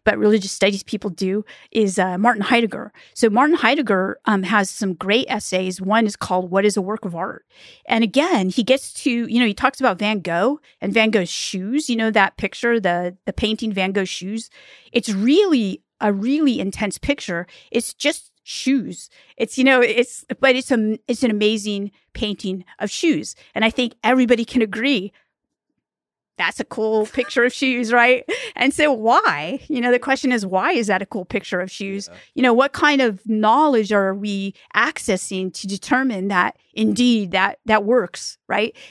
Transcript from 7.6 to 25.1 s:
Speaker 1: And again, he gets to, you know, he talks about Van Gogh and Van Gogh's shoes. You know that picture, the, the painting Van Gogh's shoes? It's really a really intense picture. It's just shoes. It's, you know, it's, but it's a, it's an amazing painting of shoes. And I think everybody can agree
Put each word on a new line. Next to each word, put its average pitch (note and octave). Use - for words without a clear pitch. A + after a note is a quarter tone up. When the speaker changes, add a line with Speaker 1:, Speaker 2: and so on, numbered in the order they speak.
Speaker 1:
And A3+
again, B3
he G3+
gets B3+
to, C4+
you A#3+
know, B3
he G#3
talks -
about G3+
Van G#3
Gogh F#3
and G3
Van A3
Gogh's G3
shoes. G#3+
You A#3
know A3
that G3+
picture, A#3
the, F3+
the F#3+
painting A3
Van F#3+
Gogh's F#3+
shoes? G#3+
It's A#3
really A#3+
a G#3
really B3
intense F#3+
picture. F3+
It's -
just -
shoes. -
It's, -
you B3+
know, C4
it's, A#3+
but C4
it's C4
a, G#3+
it's A#3
an A#3+
amazing G#3
painting G3
of G3+
shoes. C4+
And G3
I A3+
think A#3+
everybody A#3+
can A#3
agree G#3+